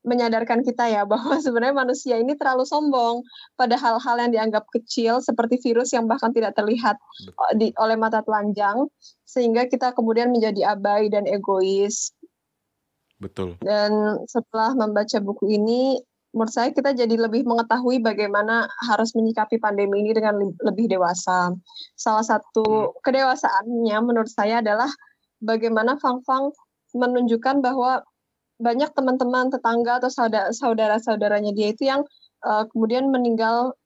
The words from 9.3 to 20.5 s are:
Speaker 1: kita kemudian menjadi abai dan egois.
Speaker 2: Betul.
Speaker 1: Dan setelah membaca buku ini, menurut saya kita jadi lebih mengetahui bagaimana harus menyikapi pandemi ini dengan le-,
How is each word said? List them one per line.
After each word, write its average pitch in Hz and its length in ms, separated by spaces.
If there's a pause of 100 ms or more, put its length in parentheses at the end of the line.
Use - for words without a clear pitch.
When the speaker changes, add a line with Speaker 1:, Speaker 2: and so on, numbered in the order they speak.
Speaker 1:
kita 254 240
kemudian 233 400
menjadi 214 440
abai 208 360
dan 208 160
egois. 196 840 (1080)
Speaker 2:
Betul. 92 400
Speaker 1:
Dan 208 640
setelah 226 480
membaca 214 480
buku 202 400
ini, 247 400 (320)
menurut 226 240
saya 247 160
kita 277 240
jadi 226 240
lebih 226 240
mengetahui 233 560
bagaimana 214 640 (240)
harus 226 240
menyikapi 220 480
pandemi 202 400
ini 214 160
dengan 214 240
le-, 196 240